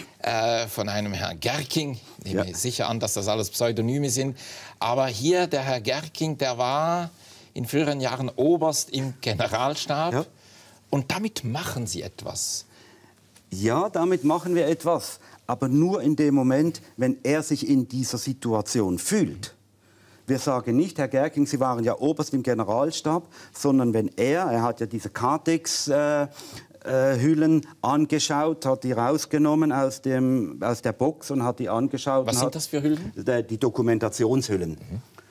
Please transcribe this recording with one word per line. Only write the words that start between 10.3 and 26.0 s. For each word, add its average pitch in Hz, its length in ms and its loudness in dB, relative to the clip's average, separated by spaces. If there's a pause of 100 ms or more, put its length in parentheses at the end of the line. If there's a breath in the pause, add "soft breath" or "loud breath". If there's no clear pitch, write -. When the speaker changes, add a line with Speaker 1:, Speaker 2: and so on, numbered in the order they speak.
Speaker 1:
Und 135 220 0
damit 208 320 -4
machen 123 420 -6
Sie 87 140 -8
etwas. - 640 -8 (840 loud breath)
Speaker 2:
Ja, 117 400 0
damit 170 340 0
machen 170 300 2
wir 170 140 4
etwas. - 520 -2 (260 loud breath)
Aber 123 220 -2
nur 170 320 4
in 151 160 2
dem 147 180 4
Moment, 139 460 4 (160 loud breath)
wenn 127 280 2
er 147 180 2
sich - 260 -2
in 131 200 4
dieser 127 280 -4
Situation 107 800 0
fühlt. 117 560 -2 (720 soft breath)
Wir 131 120 2
sagen 123 380 0
nicht, 170 220 2
Herr 139 100 0
Gerking, 143 380 2
Sie 127 140 0
waren 123 240 0
ja 113 140 2
Oberst 156 360 0
im 127 80 0
Generalstab, 131 840 0 (240 loud breath)
sondern 135 420 4
wenn 107 220 2
er, 143 280 2
er 117 180 0
hat 117 180 0
ja 117 60 -4
diese 104 220 -6
Kartex, 160 800 0
äh, 147 340 2